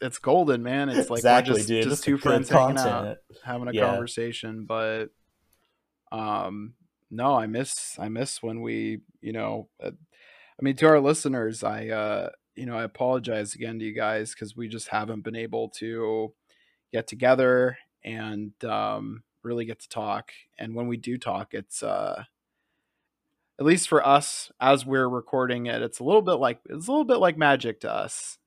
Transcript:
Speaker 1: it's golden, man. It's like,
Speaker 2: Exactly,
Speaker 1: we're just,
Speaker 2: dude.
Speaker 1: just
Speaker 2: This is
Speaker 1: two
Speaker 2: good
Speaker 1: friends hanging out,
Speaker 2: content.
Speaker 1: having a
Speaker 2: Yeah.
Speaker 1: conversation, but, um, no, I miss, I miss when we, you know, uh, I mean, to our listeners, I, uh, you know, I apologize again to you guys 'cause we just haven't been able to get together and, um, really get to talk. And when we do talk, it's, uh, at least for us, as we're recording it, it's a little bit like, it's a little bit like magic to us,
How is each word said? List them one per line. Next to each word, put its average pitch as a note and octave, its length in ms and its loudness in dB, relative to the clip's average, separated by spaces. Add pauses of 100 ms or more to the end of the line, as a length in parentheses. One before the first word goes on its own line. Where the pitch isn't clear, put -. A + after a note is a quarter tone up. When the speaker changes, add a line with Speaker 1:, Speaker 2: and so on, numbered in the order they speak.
Speaker 1:
it's B2+ 160 -6
golden, C#3 460 4
man. C#3 260 -2
It's C3 220 0
like, A#2 80 -2
Speaker 2:
Exactly, B2 340 8
Speaker 1:
we're G#2+ 40 6
just, G#2 100 0
Speaker 2:
dude. A2+ 160 2
Speaker 1:
just C3 80 2
Speaker 2:
This D3 80 -2
is - 60 -8
Speaker 1:
two C#3 120 4
Speaker 2:
good C#3 60 -4
Speaker 1:
friends C3+ 260 2
hanging C3+ 300 6
out, B2+ 60 2
Speaker 2:
content. A#2+ 340 -2 (240)
Speaker 1:
having B2 240 -8
a B2 40 -6
Speaker 2:
Yeah. G#2+ 140 2
Speaker 1:
conversation, A2+ 800 -4
but, A2 440 -4 (1000)
um, G#2 640 -6 (380)
no, B2+ 240 2
I A2+ 100 2
miss, - 540 -6
I G#2 100 -6
miss A#2 320 -6
when A2+ 200 -6
we, A2 400 -6 (200)
you A2 100 -10
know, G#2+ 380 -6 (120)
uh, - 100 -8
I - 720 -20
mean, C3+ 140 0
to D#3+ 100 6
our D#3 120 10
listeners, C3 640 0
I, A2 260 -4
uh, G#2 400 -2 (260)
you B2 100 -10
know, A#2+ 120 -8
I A2+ 60 -4
apologize A#2 720 -2
again A#2 260 -8
to A2 60 -6
you G#2+ 80 -8
guys A2 400 -4
'cause G#2+ 220 -14
we A#2 120 -8
just A2 200 -12
haven't G#2+ 340 -4
been A2+ 140 -8
able A2+ 420 -6
to A2 560 -4 (580)
get A2+ 160 -4
together B2+ 720 4 (260)
and, A2 480 -8 (140)
um, G#2+ 580 -4 (200)
really A#2 220 -4
get A2+ 160 -12
to - 80 -20
talk. G#2+ 420 -6 (260)
And A2+ 160 -12
when A#2+ 140 -6
we A#2+ 100 -4
do B2 200 -8
talk, G2+ 360 -8
it's, - 300 -10
uh, - 420 -4 (1300)
at C#3 60 2
least F3 220 4
for D3+ 180 4
us, - 540 4
as C3 260 4
we're C3 220 2
recording B2 600 -2
it, A#2 160 -2
it's A#2 160 -6
a B2 40 -10
little G3+ 200 6
bit F3 160 2
like, A#2+ 260 0
it's D#3+ 220 -12
a B3+ 40 -2
little D4 140 2
bit A#3 140 2
like F3 180 4
magic C3+ 440 4
to A2 100 -6
us, - 560 -8